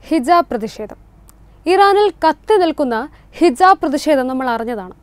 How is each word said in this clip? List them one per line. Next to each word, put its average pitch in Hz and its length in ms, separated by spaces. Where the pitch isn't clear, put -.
ഹിജാബ് 330 420
പ്രതിഷേധം. - 480
ഇറാനിൽ 403 420
കത്തി 320 380
നിൽക്കുന്ന 294 340
ഹിജാബ് 359 440
പ്രതിഷേധം 277 500
നമ്മൾ 262 240
അറിഞ്ഞതാണ്. 220 480